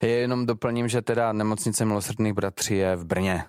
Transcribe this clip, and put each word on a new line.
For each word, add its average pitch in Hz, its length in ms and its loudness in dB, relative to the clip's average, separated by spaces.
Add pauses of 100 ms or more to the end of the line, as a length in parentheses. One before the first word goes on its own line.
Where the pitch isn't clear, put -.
Je, 117 80 2
jenom 123 360 0
doplním, 120 420 0
že 117 140 0
teda 113 320 0
nemocnice 107 520 0
Milosrdných 107 480 0
bratří 98 440 -2
je 92 180 2
v 87 100 -6
Brně, 90 440 0